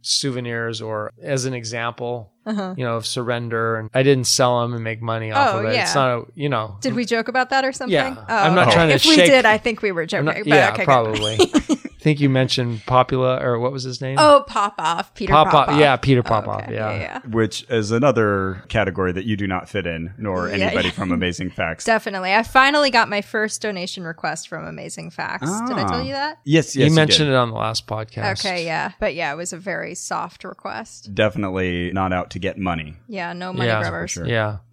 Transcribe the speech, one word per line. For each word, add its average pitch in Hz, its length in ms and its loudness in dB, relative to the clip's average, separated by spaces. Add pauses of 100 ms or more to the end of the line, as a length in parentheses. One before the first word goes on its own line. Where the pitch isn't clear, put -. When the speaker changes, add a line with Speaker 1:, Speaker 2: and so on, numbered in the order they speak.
Speaker 1:
souvenirs 117 800 -4
or 107 300 -6 (100)
as 139 240 -4
an 131 80 -4
example, 120 800 -8 (140)
Speaker 2:
Uh-huh. 196 320 -6
Speaker 1:
you 127 60 -4
know, 117 120 -2
of 110 100 -6
surrender. 117 720 -4
And 110 160 -8
I 131 100 4
didn't 135 220 6
sell 123 380 2
'em 120 100 -4
and 117 100 -6
make 113 180 -8
money 113 300 -4
off - 240 0
Speaker 2:
Oh, 95 40 -2
Speaker 1:
of - 60 -4
it. 110 100 0
Speaker 2:
yeah. - 80 0
Speaker 1:
It's 170 120 -2
not, 131 140 2 (100)
a, 113 60 -10 (100)
you 143 140 -4
know. 110 320 -4
Speaker 2:
Did 254 140 -2
we 240 100 -2
joke 226 220 -2
about 254 240 -2
that 269 140 2
or 269 60 0
something? 254 220 -4
Speaker 1:
Yeah. 139 240 0
Speaker 2:
Oh, - 180 -6
Speaker 1:
I'm 185 200 4
not 180 120 6
Speaker 2:
okay. - 80 6
Speaker 1:
trying 165 140 6
to 139 60 6
Speaker 2:
If 135 100 4
we 320 100 8
Speaker 1:
shake 285 140 8
Speaker 2:
did, 262 160 6
I 214 120 6
think 226 240 -4
we 208 100 -2
were 165 140 -4
joking. 165 220 -2
Speaker 1:
I'm 156 100 0
not, 208 60 -8
Speaker 2:
but - 40 -4
Speaker 1:
yeah, - 220 6
Speaker 2:
okay, 110 80 -6
good. - 80 -2
Speaker 1:
probably. 110 540 2
Speaker 2:
<laughs> - 80 6 (540)
Speaker 1:
I - 20 -20
think 151 160 2
you 143 100 4
mentioned 127 580 0
Popula, 127 560 2
or 123 160 0
what 123 120 -2
was 135 120 -8
his 127 180 -10
name? 135 180 -4
Speaker 2:
Oh, 285 280 8
Popoff. 190 680 -4
Peter 190 180 -4
Speaker 1:
Popov, 147 360 6
Speaker 2:
Popoff. 147 120 2
Speaker 1:
yeah, 139 180 6
Peter 127 240 4
Speaker 2:
Oh, 113 60 -4
Speaker 1:
Popoff, 104 360 -2
Speaker 2:
okay. 113 100 -10
Speaker 1:
yeah. 107 200 -4
Speaker 2:
Yeah, 107 60 -6
yeah. - 200 -10 (100)
Speaker 3:
Which 110 400 0
is 110 220 0
another 104 760 2
category 95 420 0
that 95 140 -4
you 107 120 -2
do 101 80 -4
not 92 240 -4
fit 95 160 -4
in, 82 320 -6
nor 92 320 -4
Speaker 2:
Yeah, 95 160 0
Speaker 3:
anybody 90 220 0
Speaker 2:
yeah. 87 80 -4
Speaker 3:
from 92 160 -4
Amazing 87 400 -2
Facts. 82 340 -4
Speaker 2:
Definitely. 196 480 -2
I 220 80 4
finally 277 480 2
got 226 180 2
my 202 140 -4
first 214 400 -4
donation 185 420 -8
request 165 440 -8
from 160 180 -12
Amazing 160 460 -14
Facts. - 340 -8 (220)
Did - 100 -4
I 120 100 -2
tell 85 120 -2
Speaker 3:
Ah. - 20 -4
Speaker 2:
you 85 120 -6
that? 294 300 -6
Speaker 3:
Yes, 151 320 2
Speaker 1:
You 135 100 2
Speaker 3:
yes, 147 40 6
you 160 60 4
Speaker 1:
mentioned 151 320 4
Speaker 3:
did. 135 60 2
Speaker 1:
it 131 40 6
on 120 140 2
the 113 60 -8
last 110 280 -4
podcast. 107 580 -6
Speaker 2:
Okay, 175 220 -4
yeah. 160 340 -4
But 202 140 -2
yeah, 156 180 -4
it 143 40 -6
was 175 180 -10
a 170 40 -12
very 170 360 -8
soft 170 500 -8
request. 202 680 -14
Speaker 3:
Definitely 95 800 0
not 95 200 0
out 90 180 -4
to 90 80 -10
get 90 180 -6
money. 82 380 -4 (120)
Speaker 2:
Yeah, 180 260 -8
no - 200 -10
money 120 160 -2
Speaker 1:
Yeah. 110 120 2
Speaker 2:
grubbers. 87 320 -6
Speaker 3:
For 87 80 -8
sure. - 60 -6
Speaker 1:
Yeah. 107 300 -2 (160)